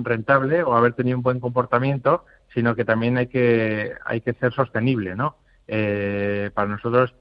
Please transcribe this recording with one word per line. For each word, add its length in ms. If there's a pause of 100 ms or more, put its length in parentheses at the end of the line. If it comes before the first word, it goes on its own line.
rentable 600
o 120
haber 180
tenido 240
un 60
buen 180
comportamiento, 840 (300)
sino 200
que 100
también 340
hay 80
que, 640 (120)
hay 160
que 140
ser 180
sostenible, 640
¿no? 200 (300)
Eh, 880
para 140
nosotros 520